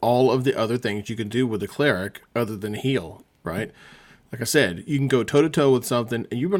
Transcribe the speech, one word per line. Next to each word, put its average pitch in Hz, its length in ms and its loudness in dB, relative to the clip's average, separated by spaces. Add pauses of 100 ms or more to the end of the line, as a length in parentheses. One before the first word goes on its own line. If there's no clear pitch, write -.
all 123 300 4
of 127 140 2
the 135 140 2
other 107 200 0
things 104 320 -4
you 110 60 -6
can 107 120 -6
do 123 180 0
with 110 140 -4
the 101 80 -6
cleric 101 540 -2 (120)
other 110 220 -2
than 104 180 -6
heal, 104 500 -4 (180)
right? 98 280 -6 (600)
Like 120 80 -12
I 120 40 -4
said, 107 420 0
you 147 120 0
can 139 100 0
go 123 160 2
toe-to-toe 147 480 4
with 123 120 2
something, 117 460 -2
and 120 100 -4
you, 156 80 -2 (100)